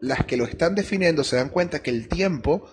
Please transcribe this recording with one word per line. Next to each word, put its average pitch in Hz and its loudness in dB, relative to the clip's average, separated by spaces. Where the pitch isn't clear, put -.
las 131 -2
que 127 -2
lo 120 2
están 165 0
definiendo 185 2
se - 0
dan 131 0
cuenta 175 -2
que 131 -2
el 113 -2
tiempo 175 0